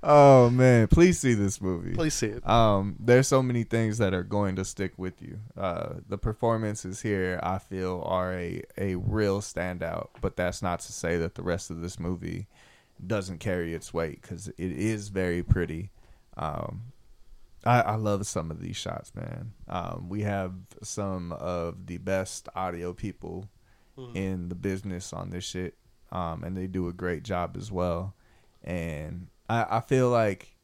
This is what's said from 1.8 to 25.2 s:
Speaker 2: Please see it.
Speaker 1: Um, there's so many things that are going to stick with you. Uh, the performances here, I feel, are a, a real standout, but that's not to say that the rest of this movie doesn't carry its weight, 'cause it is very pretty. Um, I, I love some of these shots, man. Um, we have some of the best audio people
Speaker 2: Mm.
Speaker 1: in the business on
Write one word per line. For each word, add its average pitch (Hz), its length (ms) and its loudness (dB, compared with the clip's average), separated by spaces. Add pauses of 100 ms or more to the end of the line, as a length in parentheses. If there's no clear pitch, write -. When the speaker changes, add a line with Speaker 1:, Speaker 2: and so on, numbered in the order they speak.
Speaker 2:
Please 156 200 0
see - 140 0
it. 117 200 -6
Speaker 1:
Um, 104 500 4
there's 120 300 6
so 135 140 4
many 123 200 0
things 110 360 0
that 98 160 2
are 90 100 0
going 101 320 -2
to 92 80 -4
stick 95 320 -6
with 92 260 -8
you. - 160 -12 (180)
Uh, 87 380 -4 (140)
the 101 100 -6
performances 110 840 -2
here, 92 400 0
I 95 160 -2
feel, 92 460 -6
are 92 280 0
a, 87 300 -6 (140)
a 95 200 -2
real 101 440 0
standout, 85 680 -6 (120)
but 95 160 -4
that's 90 260 -2
not 87 180 -2
to - 120 -14
say 87 260 -2
that 82 180 -2
the 87 60 -12
rest 90 280 -4
of 82 100 -8
this 87 200 -10
movie 87 480 -6 (580)
doesn't 95 320 -4
carry 87 360 -2
its - 200 -10
weight, 82 280 -4
'cause 92 260 -12
it 90 240 -6
is 101 380 -2
very 90 320 -2
pretty. 85 480 0 (460)
Um, 78 560 -8 (720)
I, 120 180 4
I 104 140 0
love 104 300 -2
some 80 240 -6
of 80 100 -10
these 87 160 -10
shots, - 380 -10
man. 85 380 -10 (160)
Um, 85 400 -8
we 101 140 -4
have 98 320 -4 (280)
some 92 520 -6
of 87 520 -6
the 87 120 -10
best 95 580 -4
audio 90 380 -6
people 90 540 -10 (480)
Speaker 2:
Mm. 123 200 -16
Speaker 1:
in 92 320 -4
the 90 60 -6
business 95 580 -6
on 90 180 -10